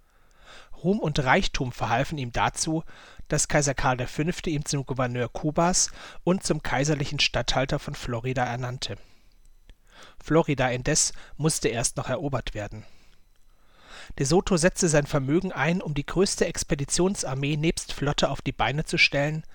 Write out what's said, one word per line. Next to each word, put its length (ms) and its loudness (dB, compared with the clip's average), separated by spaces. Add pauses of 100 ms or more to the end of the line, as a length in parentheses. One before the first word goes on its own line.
(840)
Ruhm 160 2
und 200 0
Reichtum 540 4
verhalfen 440 0
ihm 160 -4
dazu, 500 0 (440)
dass 220 0
Kaiser 260 2
Karl 240 2
der 100 -4
Fünfte 400 -2
ihn 160 -2
zum 220 -2
Gouverneur 420 -2
Kubas 600 2 (340)
und 180 2
zum 200 0
kaiserlichen 580 0
Statthalter 580 0
von 160 -8
Florida 500 -2
ernannte. 520 -6 (1300)
Florida 460 4
indes 420 0 (240)
musste 320 0
erst 300 -2
noch 100 -6
erobert 460 -2
werden. 320 -8 (1300)
De 60 2
Soto 320 4
setzte 320 4
sein 180 4
Vermögen 460 0
ein, 300 0
um 100 -4
die 140 -4
größte 400 2
Expeditionsarmee 1120 0
nebst 340 0
Flotte 380 0
auf 100 -4
die 120 -4
Beine 340 0
zu 100 -4
stellen, 480 2 (100)